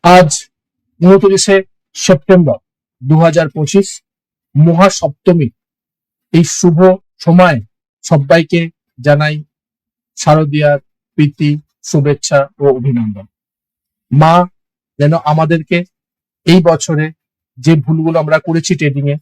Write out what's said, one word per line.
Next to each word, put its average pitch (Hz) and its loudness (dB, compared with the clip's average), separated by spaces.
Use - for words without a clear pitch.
আজ 180 4
ঊনত্রিশে 196 2
সেপ্টেম্বর 175 0
দু 151 2
হাজার 160 0
পঁচিশ, 156 -4
মহাসপ্তমী। 170 0
এই 165 2
শুভ 185 2
সময় 170 2
সবাইকে 165 0
জানাই 151 -2
শারদীয়ার 151 0
প্রীতি, 147 -2
শুভেচ্ছা 143 -2
ও 143 0
অভিনন্দন। 120 -4
মা 165 2
যেন 147 0
আমাদেরকে 160 -2
এই 175 2
বছরে 156 -2
যে 143 0
ভুলগুলো 160 -2
আমরা 156 -2
করেছি 165 -4
ট্রেডিং 143 -4
এ 147 -6